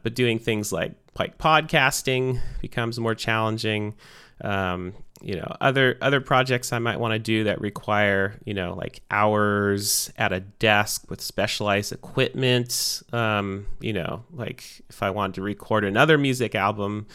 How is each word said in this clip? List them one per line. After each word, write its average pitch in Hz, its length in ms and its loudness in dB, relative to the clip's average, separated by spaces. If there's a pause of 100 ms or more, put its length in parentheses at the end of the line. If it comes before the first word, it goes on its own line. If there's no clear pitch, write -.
but 117 100 -4
doing 117 260 2
things 107 320 -2
like, 85 220 -2 (240)
like - 200 -6
podcasting 135 1000 2 (220)
becomes 117 380 -4
more 113 160 0
challenging. 110 800 0 (460)
Um, 92 520 -2 (300)
you 101 120 -6
know, - 260 -8
other, 131 400 4
other 139 200 2
projects 131 520 0
I 120 60 0
might 117 200 -2
wanna 110 200 0
do 110 260 0
that 104 160 0
require, 104 840 0
you 107 80 -6
know, 92 220 -4
like, - 340 -10
hours 104 1080 2
at 101 160 0
a 95 80 -2
desk 104 680 2
with - 120 -10
specialized 104 720 -2
equipment. - 1080 0 (120)
Um, 101 540 0 (120)
you 110 140 -4
know, 95 400 -6
like, - 560 -12
if - 120 -10
I 98 80 0
wanted 95 260 -2
to 95 60 -8
record 104 440 -2
another 143 320 6
music 127 380 0
album, 104 600 -2